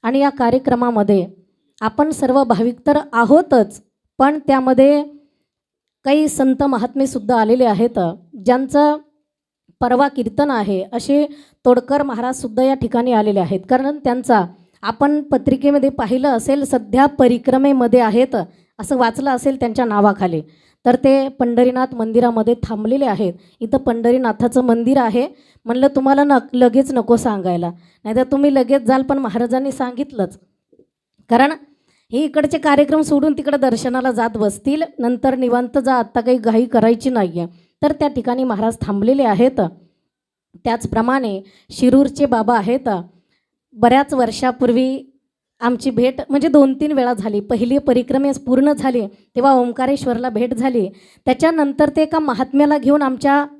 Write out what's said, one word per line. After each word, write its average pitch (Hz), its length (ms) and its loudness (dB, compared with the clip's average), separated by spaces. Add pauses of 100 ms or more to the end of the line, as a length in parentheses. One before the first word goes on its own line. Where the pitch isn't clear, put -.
आणि 254 140 0
या 277 100 2
कार्यक्रमामध्ये 240 960 0 (540)
आपण 220 300 -2
सर्व 269 340 0
भाविक 233 420 -2
तर 285 120 2 (140)
आहोतच, 240 680 2 (360)
पण 294 200 2
त्यामध्ये 269 640 2 (1000)
काही 294 240 2
संत 262 340 0
महात्मेसुद्धा 247 800 -2
आलेले 233 240 2
आहेत, 226 340 0 (460)
ज्यांचं 269 520 2 (840)
परवा 254 280 2
कीर्तन 277 420 -4
आहे, 202 420 -2
असे 285 340 0 (380)
तोडकर 247 380 2
महाराजसुद्धा 254 600 -4
या 269 120 2
ठिकाणी 247 380 -2
आलेले 208 280 0
आहेत. 185 200 -2 (100)
कारण 269 280 0
त्यांचा 247 460 0 (380)
आपण 285 400 0
पत्रिकेमध्ये 277 680 0
पाहिलं 254 380 -2
असेल, 269 360 -2
सध्या 262 420 0
परिक्रमेमध्ये 254 960 2
आहेत 240 360 0 (420)
असं 220 180 -4
वाचलं 247 340 0
असेल 262 300 -2
त्यांच्या 240 240 -2
नावाखाली, 202 580 0 (420)
तर 254 120 4
ते 269 320 2
पंढरीनाथ 254 680 0
मंदिरामध्ये 226 680 0
थांबलेले 233 440 -2
आहेत. 190 280 -2 (260)
इथं 240 180 -2
पंढरीनाथाचं 240 840 0
मंदिर 233 340 2
आहे, 240 300 0 (380)
म्हणलं 254 200 0 (100)
तुम्हाला 277 280 2
न, 277 140 4 (140)
लगेच 254 400 2
नको 240 240 0
सांगायला, 185 540 -2 (340)
नाहीतर 220 180 -2
तुम्ही 277 320 0
लगेच 269 280 2
जाल, 262 200 2
पण 269 160 -2
महाराजांनी 247 540 -4
सांगितलंच. 247 680 -6 (920)
कारण 262 220 2 (600)
हे 277 120 -2
इकडचे 294 340 -2
कार्यक्रम 294 420 2
सोडून 294 320 0
तिकडे 285 240 -4
दर्शनाला 254 540 -2
जात 226 260 -4
बसतील, 220 460 -2 (160)
नंतर 254 380 0
निवांत 247 420 -2
जा, 254 160 0
आत्ता 233 260 -2
काही 247 180 0
घाई 220 260 2
करायची 233 460 2
नाहीये. 175 360 -2 (360)
तर 294 100 0
त्या 294 160 -2
ठिकाणी 262 360 -4
महाराज 226 360 -2
थांबलेले 220 420 0
आहेत. 240 380 0 (1040)
त्याचप्रमाणे 226 760 -4 (300)
शिरूरचे 269 560 2
बाबा 233 320 0
आहेत, 247 300 -2 (880)
बऱ्याच 262 380 2
वर्षापूर्वी 254 880 -2 (580)
आमची 247 300 -2
भेट 247 380 -2
म्हणजे 285 200 0
दोन 269 260 6
तीन 302 180 -2
वेळा 247 200 0
झाली. 208 280 -4
पहिली 240 380 -2
परिक्रमे 269 520 0 (160)
पूर्ण 269 260 2
झाली 247 340 -2
तेव्हा 254 460 0
ओंकारेश्वरला 254 760 -2
भेट 233 260 -4
झाली, 240 340 -2 (380)
त्याच्यानंतर 302 600 0
ते 311 140 -2
एका 320 160 -2
महात्म्याला 285 600 0
घेऊन 285 240 2
आमच्या 277 420 0 (160)